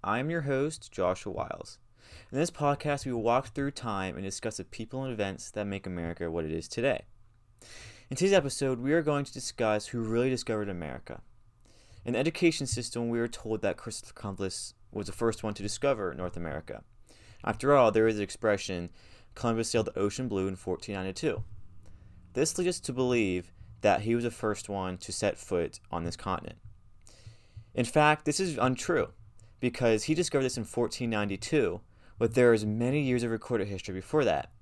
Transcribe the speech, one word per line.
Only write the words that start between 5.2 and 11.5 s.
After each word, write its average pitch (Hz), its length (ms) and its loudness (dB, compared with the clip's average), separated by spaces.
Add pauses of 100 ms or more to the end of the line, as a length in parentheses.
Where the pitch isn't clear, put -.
that 104 160 -4
make 98 180 -6
America 85 460 -4
what 80 140 -2
it 78 60 -4
is 82 160 -4
today. 120 360 -2 (1040)
In 135 80 -6
today's 196 160 4
episode, 139 460 2
we 131 120 0
are 165 120 4
going 143 200 0
to - 80 -8
discuss 110 540 0
who 117 160 -4
really 117 300 2
discovered 110 360 -2
America. 82 540 -8 (840)